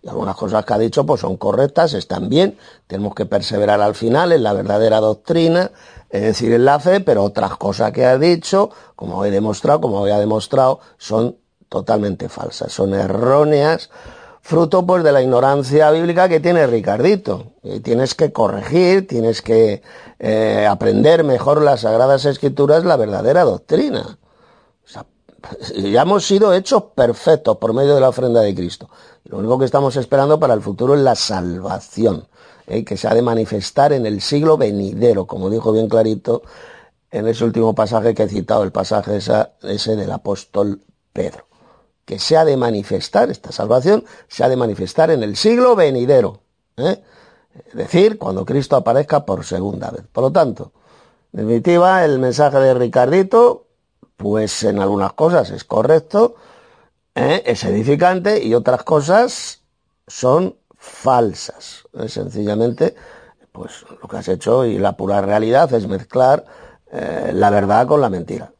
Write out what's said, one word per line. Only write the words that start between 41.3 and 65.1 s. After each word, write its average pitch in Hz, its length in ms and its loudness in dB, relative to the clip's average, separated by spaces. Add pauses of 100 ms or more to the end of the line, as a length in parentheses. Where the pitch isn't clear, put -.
Que 101 140 -12
se 160 180 0
ha 160 80 4
de 139 120 2
manifestar, 120 720 -2
esta - 220 -12
salvación, 127 540 0 (220)
se - 160 -6
ha 123 60 2
de 127 60 0
manifestar 113 560 -2
en 131 120 0
el 104 120 -6
siglo 240 400 4
venidero, 131 640 2 (360)
¿eh? 170 240 -4 (640)
Es - 60 -20
decir, 214 440 2
cuando 95 280 -6
Cristo 135 320 -2
aparezca 143 480 0
por 87 180 -4
segunda - 480 -8
vez. - 180 -14
Por 123 140 -4
lo 135 80 0
tanto, 156 400 -2 (600)
en 104 80 -10
definitiva, 170 640 2
el 147 120 2
mensaje 131 420 0
de 135 140 4
Ricardito, 160 920 2 (480)
pues 104 480 -4
en 101 160 0
algunas 98 340 0
cosas 156 360 0
es 101 160 -14
correcto, 160 680 0 (800)
¿eh? 135 320 -2
es 113 200 -4
edificante 165 760 0
y 113 120 -2
otras 120 300 0
cosas 170 800 0 (440)
son 160 480 0 (220)
falsas. - 1080 -4 (100)
¿Eh? - 140 -10
Sencillamente, 107 880 -4 (560)
pues - 320 -18 (180)
lo - 60 -20
que 101 100 -12
has 98 120 -10
hecho 117 340 0
y 107 140 -2
la 101 180 -2
pura 101 240 -2